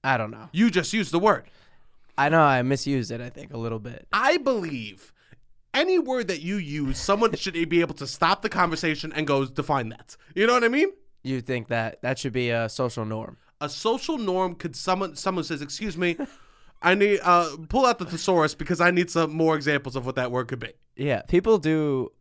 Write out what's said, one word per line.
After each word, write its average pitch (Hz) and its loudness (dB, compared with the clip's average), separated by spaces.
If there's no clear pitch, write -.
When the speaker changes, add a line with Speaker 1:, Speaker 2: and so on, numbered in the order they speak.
Speaker 1:
I 135 2
don't 110 -4
know. 110 -18
Speaker 2:
You 214 4
just 175 0
used 190 -2
the 170 2
word. 196 4
Speaker 1:
I 143 4
know 160 6
I 135 6
misused 135 -2
it, 117 -8
I 123 -12
think, 123 -18
a 117 -10
little 113 -6
bit. 120 -14
Speaker 2:
I 269 2
believe 160 -4
any 349 2
word 254 -2
that 165 -4
you 190 -4
use, 143 -4
someone 214 2
Speaker 1:
<laughs> - -4
Speaker 2:
should - -8
be 170 4
able 165 -2
to 139 -10
stop 175 0
the 220 -4
conversation 165 -2
and 151 -2
go, 139 2
"Define 131 -2
that." - -18
You 208 4
know 240 6
what 247 4
I 226 4
mean? 302 2
Speaker 1:
You 127 -4
think 120 -4
that 113 -2
that 123 -2
should 123 -6
be 123 0
a 117 0
social 120 -4
norm? 110 -8
Speaker 2:
A 147 -6
social 254 -2
norm 185 -2
could 151 -10
someone, 185 -2
someone 185 -4
says, 147 -6
"Excuse 170 -8
me, 175 0
I 180 4
need, 202 4
uh, 175 4
pull 262 4
out 240 2
the 180 -4
thesaurus 165 2
because 165 -2
I 175 6
need 180 2
some 160 0
more 160 4
examples 139 -2
of 123 -4
what 127 -4
that 127 -2
word 123 -2
could 123 -8
be." 113 -12
Speaker 1:
Yeah, 131 -2
people 196 4
do. 151 0